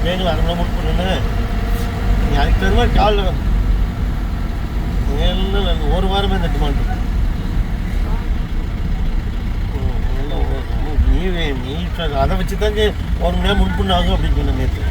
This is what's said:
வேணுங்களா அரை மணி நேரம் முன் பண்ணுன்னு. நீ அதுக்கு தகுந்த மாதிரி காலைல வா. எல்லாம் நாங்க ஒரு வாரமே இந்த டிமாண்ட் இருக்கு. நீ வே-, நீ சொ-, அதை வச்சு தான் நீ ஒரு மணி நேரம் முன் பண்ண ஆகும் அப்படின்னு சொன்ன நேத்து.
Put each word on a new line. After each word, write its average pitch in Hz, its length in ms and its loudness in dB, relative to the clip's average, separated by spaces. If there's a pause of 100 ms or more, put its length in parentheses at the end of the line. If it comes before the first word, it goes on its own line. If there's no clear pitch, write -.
வேணுங்களா 180 280 0
அரை 165 100 0
மணி 165 80 2
நேரம் 175 100 -2
முன் - 140 -2
பண்ணுன்னு. 156 420 0 (1080)
நீ - 160 2
அதுக்கு 165 180 4
தகுந்த 196 180 4
மாதிரி 233 200 4
காலைல 208 280 4
வா. - 60 0 (2000)
எல்லாம் 190 400 0
நாங்க - 260 2
ஒரு 190 160 2
வாரமே 196 260 2
இந்த 170 160 0
டிமாண்ட் 175 240 0
இருக்கு. 190 220 0 (4000)
நீ - 120 4 (140)
வே-, 151 300 0
நீ 135 100 -6 (240)
சொ-, 151 240 -2
அதை 175 140 2
வச்சு 180 260 0
தான் 214 160 0
நீ 214 80 2 (400)
ஒரு 180 100 0
மணி 180 120 0
நேரம் 196 160 2
முன் 185 160 -2
பண்ண 190 180 2
ஆகும் 180 180 2
அப்படின்னு - 240 0
சொன்ன - 220 0
நேத்து. - 280 -2